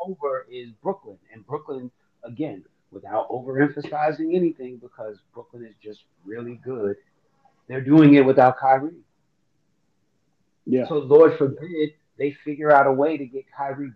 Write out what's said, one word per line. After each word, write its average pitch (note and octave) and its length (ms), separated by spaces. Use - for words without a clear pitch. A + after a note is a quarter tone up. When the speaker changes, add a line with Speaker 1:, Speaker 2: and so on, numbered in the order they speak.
Speaker 1:
over C#3 460
is B2 200
Brooklyn. C#3+ 360
And A2+ 120
Brooklyn, C3+ 460
again, A#2+ 400
without G2+ 380
overemphasizing D3 1040
anything, D3 440
because A2+ 400
Brooklyn A#2+ 320
is G#2+ 160
just G#2+ 240
really A#2+ 380
good, A2+ 320
they're C3 160
doing D3 300
it C#3 120
without B2+ 320
Kyrie. C3+ 340
Speaker 2:
Yeah. B2+ 220
Speaker 1:
So D#3 120
Lord D3 380
forbid D3+ 540
they C#3+ 140
figure D3+ 400
out C#3 160
a C3+ 40
way C#3+ 260
to C#3 80
get C3 200
Kyrie C#3 400